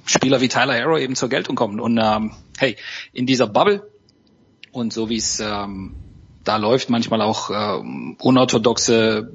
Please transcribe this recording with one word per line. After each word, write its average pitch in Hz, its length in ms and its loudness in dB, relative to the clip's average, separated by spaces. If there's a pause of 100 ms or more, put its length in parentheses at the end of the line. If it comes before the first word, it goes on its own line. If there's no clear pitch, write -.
Spieler 131 360 2
wie 131 60 2
Tyler 127 280 2
Herro 147 240 0
eben 131 160 -4
zur 127 140 -2
Geltung 135 260 -2
kommen. 107 240 -2
Und, 117 200 0
ähm, 107 340 0 (260)
hey, 123 180 0 (360)
in 123 120 -4
dieser 127 220 2
Bubble 180 340 2 (920)
und 117 220 -4
so 113 160 -4
wie's, 110 300 -2
ähm, 101 560 -8 (500)
da 107 120 0
läuft, 113 320 2
manchmal 113 320 0
auch, 107 300 -2
ähm, 80 680 -6
unorthodoxe 117 1160 2